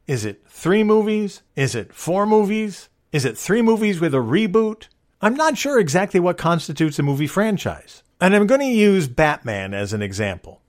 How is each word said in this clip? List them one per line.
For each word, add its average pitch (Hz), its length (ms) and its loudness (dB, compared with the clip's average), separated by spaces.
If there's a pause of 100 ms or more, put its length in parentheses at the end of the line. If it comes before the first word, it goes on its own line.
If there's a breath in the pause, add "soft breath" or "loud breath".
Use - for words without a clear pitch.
Is 120 200 -4
it 101 220 -8
three 202 360 0
movies? 214 580 0 (140)
Is 135 180 0
it 107 200 -8
four 190 340 -2
movies? 214 640 0 (220)
Is 139 140 0
it 113 120 -6
three 226 260 0
movies 214 380 2
with 160 120 0
a 135 40 0
reboot? 208 720 0 (320)
I'm 220 140 0
not 311 220 0
sure 277 220 0
exactly 185 400 0
what 175 180 0
constitutes 160 640 -2
a 147 40 0
movie 143 220 -2
franchise. 190 800 -4 (180)
And 185 140 4
I'm 208 120 4
gonna 269 180 2
use 208 420 4
Batman 120 680 -2
as 101 180 -4
an 107 120 -4
example. 95 640 -6